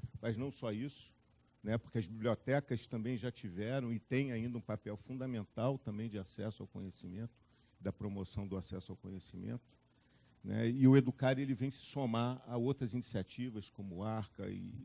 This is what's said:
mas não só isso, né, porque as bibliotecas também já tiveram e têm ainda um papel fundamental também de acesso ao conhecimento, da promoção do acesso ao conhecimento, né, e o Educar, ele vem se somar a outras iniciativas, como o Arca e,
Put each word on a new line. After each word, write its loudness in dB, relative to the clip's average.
mas 0
não -4
só -4
isso, -6
né, 2
porque -2
as 0
bibliotecas 0
também -2
já -4
tiveram -2
e 0
têm 0
ainda -2
um -4
papel -6
fundamental -2
também -4
de -6
acesso -6
ao -8
conhecimento, -8
da -2
promoção -4
do -4
acesso -6
ao -8
conhecimento, -8
né, 2
e 8
o 12
Educar, 6
ele 0
vem 0
se -8
somar 0
a -4
outras 0
iniciativas, -4
como -10
o -4
Arca -4
e, -6